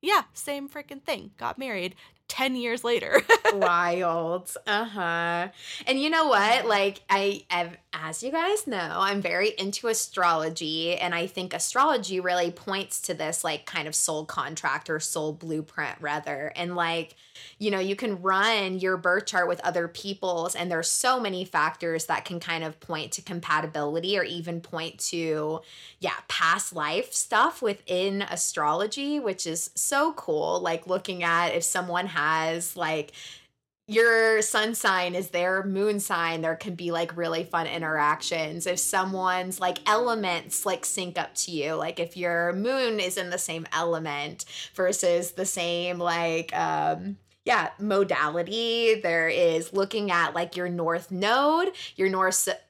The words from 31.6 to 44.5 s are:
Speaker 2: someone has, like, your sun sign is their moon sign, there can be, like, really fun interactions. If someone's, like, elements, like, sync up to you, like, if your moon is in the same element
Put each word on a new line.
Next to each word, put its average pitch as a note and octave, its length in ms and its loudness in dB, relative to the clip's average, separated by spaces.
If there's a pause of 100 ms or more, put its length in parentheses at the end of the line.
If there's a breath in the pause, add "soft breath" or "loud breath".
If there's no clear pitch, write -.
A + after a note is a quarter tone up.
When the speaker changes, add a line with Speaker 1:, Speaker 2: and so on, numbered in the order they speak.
Speaker 2:
someone F3+ 440 0
has, D#3+ 680 0
like, D#3+ 360 -2 (760 loud breath)
your A3+ 560 6
sun A3 320 2
sign F#3 400 2
is F#3 140 -2
their F3+ 360 2
moon G3+ 340 2
sign, E3 440 0
there E3 140 0
can F#3 180 -8
be, E3+ 160 -6
like, E3+ 260 -2
really E3 280 -2
fun E3 220 -2
interactions. D#3 1000 0
If F3+ 140 0
someone's, F#3 800 0
like, F3+ 180 4 (100)
elements, G#3+ 760 2
like, F3+ 180 -2
sync F3+ 320 -4
up - 200 -4
to - 160 -4
you, D#3 220 -2
like, D#3+ 240 -4
if E3+ 180 -4
your E3+ 360 0
moon A3+ 480 0
is F3+ 160 -2
in F#3 140 -4
the F#3 80 -4
same E3 340 -6
element D#3+ 720 -2 (300 loud breath)